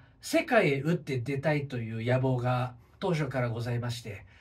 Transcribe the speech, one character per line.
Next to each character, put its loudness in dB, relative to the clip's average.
世 2
界 4
へ 0
打 2
っ 4
て -4
出 -2
た 2
い 0
と -6
い -6
う 0
野 4
望 2
が 0
当 0
初 0
か -2
ら 0
ご -4
ざ -2
い 0
ま -2
し -8
て、 -12